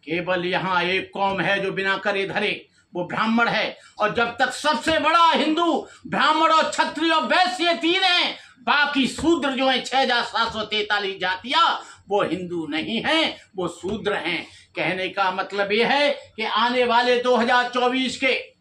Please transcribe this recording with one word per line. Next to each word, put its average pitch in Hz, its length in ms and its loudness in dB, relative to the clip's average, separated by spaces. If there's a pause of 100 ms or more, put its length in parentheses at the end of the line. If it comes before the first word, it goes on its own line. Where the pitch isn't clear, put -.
केवल 175 400 -2
यहाँ 180 380 0
एक 185 300 -2
कौम 196 280 -2
है 190 220 0
जो 190 80 -4
बिना 196 260 -2
करे 196 300 -2
धरे, 190 400 -4 (280)
वो 175 100 -4
ब्राह्मण 226 420 0
है, 202 300 -2 (220)
और 208 160 0
जब 233 240 0
तक 247 120 2
सबसे 302 480 0
बड़ा 330 320 4
हिंदू 311 560 0 (200)
ब्राह्मण 311 440 2
और 320 180 4
क्षत्रिय 320 420 0
और 320 120 2
वैश्य 349 500 0
तीन 339 300 0
हैं, 349 340 0 (220)
बाकी 269 480 0
शूद्र 294 420 0
जो 262 200 0
हैं, 254 140 0
छह 254 160 0
हजार 240 240 0
सात 226 300 -4
सौ 220 80 -6
तैतालीस 208 580 -4
जातियां, 240 600 0 (300)
वो 196 140 2
हिंदू 170 440 -4
नहीं 160 360 -4
हैं, 302 340 0 (180)
वो 175 120 -4
शूद्र 196 460 -4
हैं। 160 320 -4 (300)
कहने 180 340 -2
का 185 220 0
मतलब 190 400 -2
ये 220 120 2
है 277 280 2
कि - 320 -8
आने 240 400 2
वाले 240 380 2
दो 247 140 4
हज़ार 247 380 2
चौबीस 254 440 0
के - 440 -2